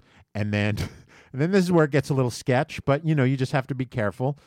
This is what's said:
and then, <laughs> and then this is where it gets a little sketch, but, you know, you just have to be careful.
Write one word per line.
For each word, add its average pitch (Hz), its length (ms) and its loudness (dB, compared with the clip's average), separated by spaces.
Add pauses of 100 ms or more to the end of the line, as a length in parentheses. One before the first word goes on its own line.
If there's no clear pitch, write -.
(320)
and 104 220 -4
then, 104 240 0
<laughs> - 540 -12
and 131 100 -2
then 170 80 0
this 190 140 4
is 180 80 -2
where 160 120 6
it 143 60 -2
gets 139 200 0
a 147 40 0
little 127 160 0
sketch, - 540 -2
but, 143 200 0
you 156 120 2
know, 131 80 4
you 135 120 2
just 127 140 -2
have 139 160 -2
to 139 80 -6
be 127 120 -6
careful. 123 600 -4